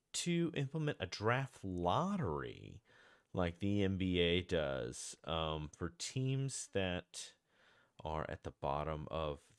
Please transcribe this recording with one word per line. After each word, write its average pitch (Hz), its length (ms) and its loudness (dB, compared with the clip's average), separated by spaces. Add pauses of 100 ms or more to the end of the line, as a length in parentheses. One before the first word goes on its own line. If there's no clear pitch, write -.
(140)
to 170 420 2
implement 147 460 -2
a 92 60 -2
draft 120 560 0
lottery 87 1160 0 (520)
like 87 260 2
the 101 240 4
N 95 140 4
B 90 220 4
A 87 220 6
does, 67 760 -2 (100)
um, 78 520 -2
for 85 220 -4
teams 131 760 -4
that 92 600 -2 (720)
are 78 260 -2
at - 140 -8
the 73 80 -8
bottom 76 600 -2
of 76 300 -4 (180)